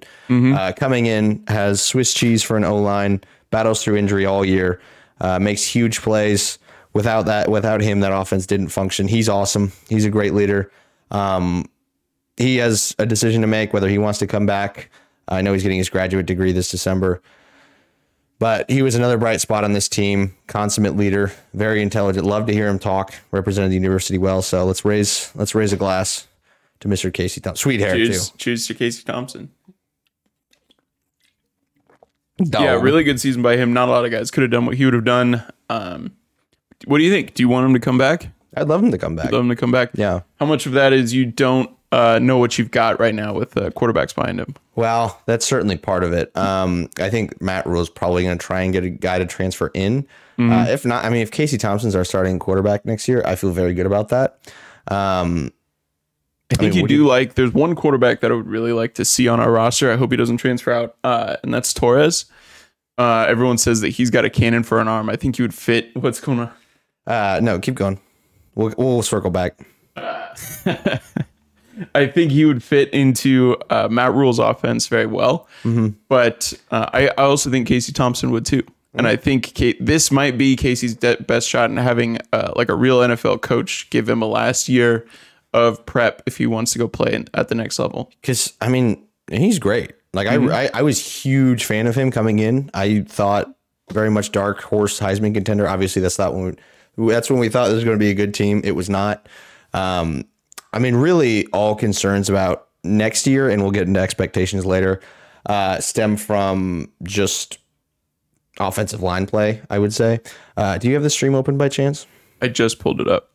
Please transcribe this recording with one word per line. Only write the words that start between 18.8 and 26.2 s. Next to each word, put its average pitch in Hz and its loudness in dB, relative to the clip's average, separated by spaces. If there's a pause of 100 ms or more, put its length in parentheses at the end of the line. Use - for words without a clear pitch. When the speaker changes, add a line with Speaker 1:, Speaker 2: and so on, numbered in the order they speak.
Speaker 2:
was 131 2
another 120 2
bright 113 2
spot 107 -2
on 104 0
this 101 0
team, 98 0 (120)
consummate 104 -2
leader, 98 0 (220)
very 107 0
intelligent. 98 0
Love 107 0
to 107 0
hear 104 0
him 98 0
talk, 95 -4 (180)
represented 98 0
the 92 0
university 95 0
well. 95 0
So 92 0
let's 95 -2
raise, 104 -2
let's - -4
raise 107 0
a 98 -2
glass 95 -4 (520)